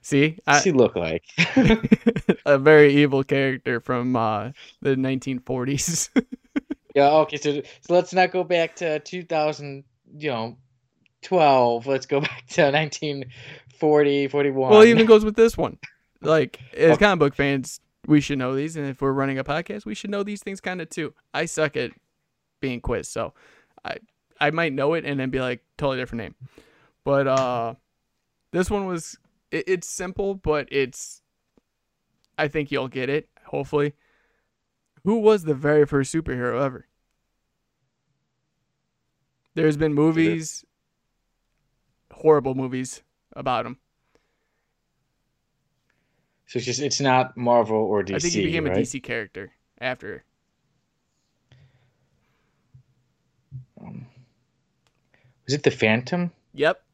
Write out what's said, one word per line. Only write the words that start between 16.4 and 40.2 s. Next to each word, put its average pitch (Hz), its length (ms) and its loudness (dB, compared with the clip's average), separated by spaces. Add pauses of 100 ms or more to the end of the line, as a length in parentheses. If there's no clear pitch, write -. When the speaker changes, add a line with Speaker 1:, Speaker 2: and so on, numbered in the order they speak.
Speaker 1:
as 160 180 6
Speaker 2:
Okay. 202 100 4
Speaker 1:
comic 190 160 2
book 143 160 -2
fans, 139 440 -4 (280)
we 151 120 6
should 143 180 -6
know 131 180 -4
these, 160 200 -6
and 143 120 -8
if 135 120 -12
we're 135 120 0
running 135 260 -4
a 131 60 -8
podcast, 175 420 -8
we 214 80 -10
should 202 160 -12
know 202 140 -6
these 208 180 -10
things 196 180 -12
kinda 185 240 -10
too. 160 300 -10 (180)
I 151 120 -4
suck 156 320 -4
at 127 160 -6 (680)
being 127 200 -6
quizzed, 110 320 -6
so 113 220 -8 (500)
I, - 140 -10 (420)
I 151 100 2
might 160 220 -2
know 139 220 0
it 165 100 -4
and 143 160 -4
then 131 100 -4
be 131 100 -4
like, 127 220 -6 (160)
"Totally 135 200 -2
different 117 260 -8
name." 82 100 -16 (680)
But, 139 240 0
uh, 123 460 -2 (760)
this 180 180 -2
one 202 180 -4
was, 175 300 -10 (360)
it, 156 160 -4
it's 180 200 -4
simple, 196 460 -8
but 151 380 -4
it's, - 500 -6 (1120)
I 151 120 -2
think 147 240 -6
you'll 131 160 -4
get 127 200 -6
it, 151 200 -4 (160)
hopefully. 143 500 -4 (1080)
Who 226 180 0
was 208 240 4
the 156 100 -2
very 147 320 2
first 139 280 -2
superhero 123 480 -4
ever? 131 240 -6 (2750)
There's 156 240 2
been 156 140 0
Speaker 2:
Is 143 40 -2
it - 20 2
Speaker 1:
movies, 160 680 0 (1500)